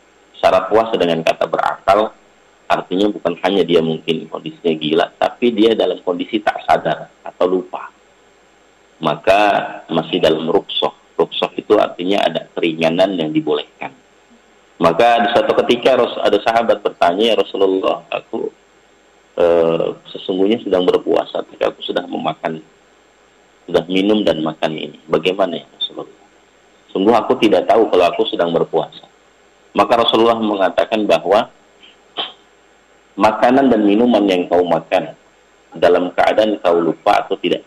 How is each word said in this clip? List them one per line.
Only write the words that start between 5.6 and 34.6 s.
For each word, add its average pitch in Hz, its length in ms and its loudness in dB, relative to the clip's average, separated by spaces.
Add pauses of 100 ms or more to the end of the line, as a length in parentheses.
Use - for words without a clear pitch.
dalam 92 260 -2
kondisi 90 400 -6
tak - 240 -2
sadar 78 560 -2
atau - 260 -6
lupa. - 460 -4 (1040)
Maka 82 420 0 (480)
masih 82 300 -2
dalam 80 300 0
ruksoh. - 440 -2 (220)
Ruksoh - 400 -2
itu - 220 0
artinya 95 480 0
ada - 260 -4
keringanan 85 640 0
yang 82 140 -4
dibolehkan. 78 640 -4 (840)
Maka 117 440 2
di 117 80 0
suatu - 260 2
ketika 127 380 2
Ras-, 120 240 0
ada 104 240 0
sahabat 113 400 0
bertanya, 92 480 0
"Ya 104 80 2
Rasulullah, 95 720 0
aku, - 400 -8 (880)
eh, 85 480 2 (240)
sesungguhnya 98 480 -4
sedang 92 240 -2
berpuasa, 90 580 -2
tapi - 220 -12
aku - 180 -4
sudah - 220 -6
memakan, 82 560 -8 (1040)
sudah 85 240 -2
minum 98 400 0
dan 80 160 0
makan 80 320 -6
ini. 78 320 -12
Bagaimana 87 480 -2
ya 73 160 -12
Rasulullah? - 560 -14 (640)
Sungguh 101 240 2
aku 120 240 0
tidak 92 320 2
tahu 107 160 4
kalau 90 240 2
aku - 160 -2
sedang 85 240 -2
berpuasa." 82 560 -4 (640)
Maka 117 320 2
Rasulullah 113 340 2
mengatakan 104 680 -2
bahwa 90 400 2 (1700)
makanan 123 560 2
dan 110 120 4
minuman 107 440 4
yang 90 220 0
kau 87 160 2